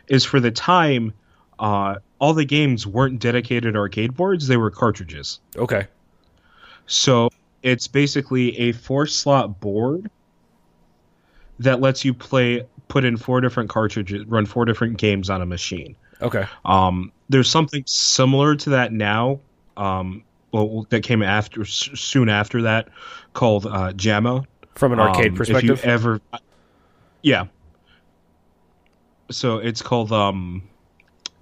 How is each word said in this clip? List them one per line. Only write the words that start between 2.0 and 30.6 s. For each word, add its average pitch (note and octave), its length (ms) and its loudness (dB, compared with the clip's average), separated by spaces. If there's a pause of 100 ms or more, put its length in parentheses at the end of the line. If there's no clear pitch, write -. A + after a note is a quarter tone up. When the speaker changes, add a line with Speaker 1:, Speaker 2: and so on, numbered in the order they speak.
Speaker 1:
all D3+ 160 2
the D#3 100 0
games C3+ 420 0
weren't B2 340 0
dedicated A#2 560 -2
arcade G#2+ 400 -2
boards; F3+ 320 -2
they B2+ 80 2
were A2 140 0
cartridges. D#2+ 680 -4 (180)
Speaker 2:
Okay. G#2+ 300 -2 (1040)
Speaker 1:
So A#2+ 420 2 (320)
it's B2+ 260 0
basically C3+ 680 0
a A#2+ 140 0
four C3+ 340 -4
slot B2+ 540 0
board B2 480 -4 (1500)
that B2 220 2
lets C3+ 240 2
you C3 100 0
play, A#2+ 500 0 (220)
put C3+ 180 0
in A#2+ 120 0
four B2+ 240 -2
different A#2+ 300 -2
cartridges, G#2 560 -4
run G#2+ 200 0
four A#2 180 -2
different A2+ 320 0
games G2 320 0
on F#2+ 140 -2
a F2 40 -4
machine. F2 500 -8 (260)
Speaker 2:
Okay. A2+ 220 -2 (200)
Speaker 1:
Um, F#2 460 2 (180)
there's C3 220 4
something D3+ 360 0
similar C3+ 680 2
to C#3+ 160 -4
that B2 220 2
now, A2+ 480 0 (360)
um, F#2+ 460 -4 (300)
well, A2 380 -2
that A2+ 120 2
came A2 200 2
after, G#2 400 0
s-, - 320 -6
soon B2+ 340 0
after G#2 340 0
that, A2 260 0 (440)
called, G#2+ 340 2
uh, F#2+ 260 -4
Jammo. A2 520 0 (320)
Speaker 2:
From C3 160 2
an A2+ 80 2
arcade G#2+ 320 4
Speaker 1:
Um, F2+ 40 -4
Speaker 2:
perspective? A#2 420 2
Speaker 1:
if - 60 -8
you B2 60 2
ever, A2+ 300 0 (1000)
yeah. G2+ 240 2 (1800)
So A#2 280 -2
it's A2+ 240 -6
called, A2+ 300 -2
um, F#2+ 500 -2 (800)